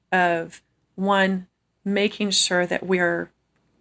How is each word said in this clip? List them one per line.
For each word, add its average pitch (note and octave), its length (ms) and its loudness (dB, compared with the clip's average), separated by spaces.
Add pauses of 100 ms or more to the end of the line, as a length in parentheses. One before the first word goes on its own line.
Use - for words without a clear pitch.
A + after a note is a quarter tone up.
(100)
of F3 520 -2 (360)
one, F#3+ 480 0 (380)
making G3+ 460 0
sure F3+ 360 2
that - 180 -4
we're F3 460 0 (500)